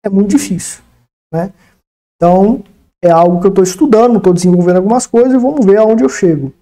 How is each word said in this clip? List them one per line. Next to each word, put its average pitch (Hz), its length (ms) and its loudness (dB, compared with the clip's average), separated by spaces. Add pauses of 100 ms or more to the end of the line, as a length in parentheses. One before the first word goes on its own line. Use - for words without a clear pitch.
é 214 40 -6
muito 196 220 -2
difícil, - 520 -6 (500)
né? 170 200 -6 (640)
Então, 185 480 0 (360)
é 175 120 2
algo 175 280 2
que 196 60 -2
eu 190 80 0
tô 190 80 2
estudando, 226 560 0
tô 185 140 2
desenvolvendo 180 460 0
algumas 220 280 -2
coisas 254 280 0
e 262 40 2
vamos 262 260 -2
ver 196 140 4
aonde 220 240 2
eu 262 60 0
chego. 151 540 -2